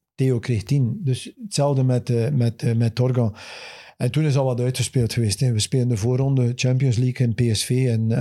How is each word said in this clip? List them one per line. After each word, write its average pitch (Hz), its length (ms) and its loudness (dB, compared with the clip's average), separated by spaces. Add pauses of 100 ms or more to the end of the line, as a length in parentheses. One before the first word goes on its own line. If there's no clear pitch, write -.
(140)
Theo 131 240 0
kreeg 110 240 -2
tien. 139 400 0
Dus 127 300 -4 (100)
hetzelfde 143 420 0
met, 127 260 0
eh, 117 200 0
met, 120 320 0
eh, 117 120 0
met 117 200 2
Torgan. 123 400 0 (640)
En 123 140 -2
toen 156 140 0
is 139 120 2
al 139 80 2
wat 123 160 0
uitgespeeld 123 520 -2
geweest, 110 280 0
hè. 127 120 2
We 110 60 0
speelden 123 300 0
de 120 80 0
voorronde 127 580 0
Champions 127 420 2
League 127 300 0
in 113 80 0
P 113 220 2
S - 80 -4
V - 60 -6
en, 117 420 2
eh, 120 80 0